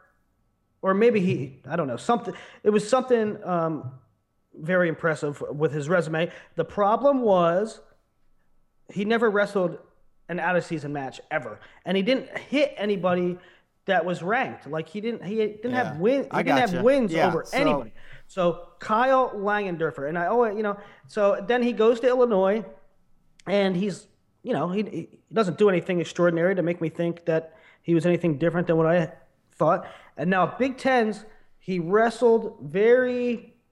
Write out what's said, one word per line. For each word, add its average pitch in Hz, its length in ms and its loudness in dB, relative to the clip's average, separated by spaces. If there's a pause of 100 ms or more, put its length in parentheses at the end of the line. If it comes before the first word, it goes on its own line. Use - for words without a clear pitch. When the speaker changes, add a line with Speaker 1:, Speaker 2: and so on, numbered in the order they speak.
(840)
Speaker 1:
or 190 100 2
maybe 214 280 4
he, 151 480 -4
I 156 80 -6
don't 165 100 -2
know, 120 100 -6
something. 220 380 -2 (280)
It 208 80 2
was 208 160 0
something, 240 580 0
um, 165 480 -4 (640)
very 180 340 0
impressive 147 640 -4
with 147 220 -2
his 147 160 -6
resume. 160 420 0 (260)
The 170 80 -2
problem 233 580 2
was 185 580 2 (1120)
he 202 140 -6
never 226 260 2
wrestled 196 480 0 (500)
an 170 120 -6
out-of-season 165 520 -2
match 135 280 -10 (100)
ever, 123 300 -6 (240)
and 180 120 -2
he 196 60 2
didn't 247 340 -2
hit - 400 -2
anybody 180 600 0 (460)
that 180 200 2
was 165 200 -4
ranked. 233 420 -4
Like, 156 220 -8
he 208 120 -10
didn't, 220 240 -6
he 202 120 -8
didn't 220 360 -4
have 240 220 -2
Speaker 2:
Yeah. 151 40 -10
Speaker 1:
win-, 247 260 2
he - 80 -12
Speaker 2:
I 156 100 0
Speaker 1:
didn't - 160 2
have 233 140 2
Speaker 2:
gotcha. 127 100 -2
Speaker 1:
wins 247 300 4
Speaker 2:
Yeah, 160 160 2
Speaker 1:
over - 160 -2
Speaker 2:
so - 120 -8
Speaker 1:
anybody. 269 360 0 (340)
So 175 400 -2 (140)
Kyle 254 500 2
Langendorfer, 190 800 -4
and 170 100 -4
I 170 80 -2
always, 220 300 2
you 214 80 -4
know, 202 120 -4 (300)
so 202 400 0
then 240 160 2
he 240 100 0
goes 226 280 2
to 262 80 2
Illinois, 226 560 2 (840)
and 190 300 2
he's, 180 320 -4 (340)
you 240 100 -4
know, 165 180 0
he, 202 120 -2
he - 360 -12 (140)
doesn't 175 260 0
do 208 100 6
anything 175 320 0
extraordinary 175 560 2
to 180 60 0
make 175 180 -2
me 165 80 -2
think 170 380 -6
that 160 300 -2 (260)
he 170 120 0
was 160 100 2
anything 170 320 2
different 165 300 -2
than 165 100 2
what 160 100 2
I 165 260 0 (400)
thought. 175 340 0 (300)
And 160 120 -4
now 185 300 2
Big 254 180 -2
Tens, 233 480 0 (360)
he 185 180 -4
wrestled 220 840 2
very 240 920 2 (180)